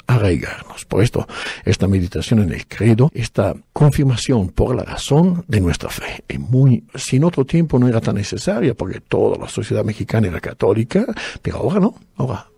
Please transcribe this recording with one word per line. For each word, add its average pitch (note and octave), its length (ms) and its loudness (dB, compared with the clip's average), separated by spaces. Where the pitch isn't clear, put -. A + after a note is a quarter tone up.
arraigarnos. - 800 -2
Por F#2+ 160 0
esto, - 260 0
esta G2+ 200 2
meditación F#2+ 540 0
en F#2 100 2
el - 160 -8
credo, A#2 460 2
esta G#2 420 -2
confirmación C3+ 760 2
por A#2 260 0
la F#2 100 -4
razón F3 680 0
de G#2+ 100 2
nuestra E2+ 300 -2
fe, - 380 -10
es C2+ 100 -8
muy, B2 460 4
si C3 220 -2
en C#3+ 80 4
otro E3 200 2
tiempo E3 320 2
no B2 120 4
era A2+ 120 2
tan A2+ 140 -2
necesaria, A#2+ 600 -2
porque - 260 -8
toda - 360 0
la - 120 -10
sociedad G#2+ 360 -2
mexicana G#2+ 440 -2
era E2+ 100 -6
católica, A2+ 680 0
pero - 160 -4
ahora F3+ 220 0
no, A3+ 160 2
ahora B2+ 280 -6